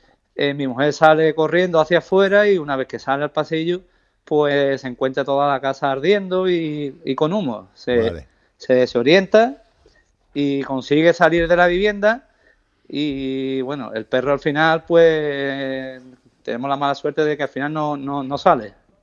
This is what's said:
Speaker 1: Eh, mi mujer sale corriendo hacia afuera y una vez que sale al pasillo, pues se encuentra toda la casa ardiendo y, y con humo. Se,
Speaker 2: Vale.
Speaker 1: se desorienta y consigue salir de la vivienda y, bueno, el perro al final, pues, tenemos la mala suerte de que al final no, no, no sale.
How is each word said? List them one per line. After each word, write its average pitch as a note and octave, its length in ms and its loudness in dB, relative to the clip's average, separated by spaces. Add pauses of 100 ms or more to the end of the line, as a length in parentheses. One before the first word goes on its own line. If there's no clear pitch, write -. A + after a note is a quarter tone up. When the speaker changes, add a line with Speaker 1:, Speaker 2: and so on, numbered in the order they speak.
(400)
Speaker 1:
Eh, C#3+ 120 0
mi C#3+ 160 -4
mujer C#3 240 0
sale D#3 420 4
corriendo D#3+ 460 2
hacia E3+ 160 2
afuera G3 500 2
y G3 100 4
una C#3+ 200 -4
vez C3 100 -4
que A#2+ 100 -10
sale C#3 280 -4
al C#3+ 60 -6
pasillo, E3 500 -4 (420)
pues C#3+ 560 0
se C3+ 80 -10
encuentra C3 380 -4
toda C#3 260 0
la C3+ 80 -2
casa C#3 320 -4
ardiendo F#3 580 0
y, D3+ 540 -4
y C3+ 100 -4
con D#3 200 -2
humo. A#2 400 -6
Se, B2 240 -4
Speaker 2:
Vale. G#2 300 -2 (280)
Speaker 1:
se - 200 -2
desorienta F#3 880 2 (680)
y C#3 300 -2
consigue C#3+ 480 2
salir E3 380 2
de F3 80 4
la F3 100 6
vivienda G#3 640 0 (580)
y, C3+ 720 -4
bueno, B2+ 320 -8
el A2 120 -8
perro B2+ 260 0
al C#3 80 0
final, D#3+ 460 0
pues, C#3 1160 0 (400)
tenemos A#2+ 280 -6
la C#3 80 -2
mala C#3+ 180 -2
suerte D3+ 300 -2
de D3+ 100 0
que D3 80 -6
al C3+ 60 -4
final C#3+ 240 -6
no, D3+ 240 -4
no, C#3 260 -6
no C3+ 140 -6
sale. B2 360 2 (300)